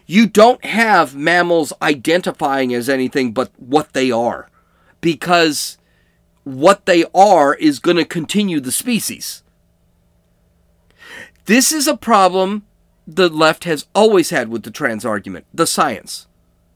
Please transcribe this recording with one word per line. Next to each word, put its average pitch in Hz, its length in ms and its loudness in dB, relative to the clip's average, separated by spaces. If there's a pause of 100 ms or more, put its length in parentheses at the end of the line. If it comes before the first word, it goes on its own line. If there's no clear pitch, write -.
You 208 220 4
don't 233 380 4
have 180 500 0
mammals 170 560 0 (100)
identifying 151 920 -2
as 120 160 -4
anything 131 420 -2
but 123 260 -6
what 139 360 -4
they 131 180 0
are, 113 380 -4 (500)
because 165 800 -2 (640)
what 139 420 0
they 175 200 2 (100)
are 175 380 6
is 147 260 0
gonna 170 240 2
continue 170 560 -4
the 127 140 -8
species. - 680 -6 (2000)
This 247 260 2
is 302 160 -4
a 294 80 0
problem 196 720 0 (420)
the 170 220 0
left 160 340 0
has 160 220 -6 (100)
always 202 360 2
had 123 180 -4
with 113 140 -8
the 113 80 -18
trans 117 340 -6
argument, 98 480 -8
the 165 140 -2
science. - 600 -4 (480)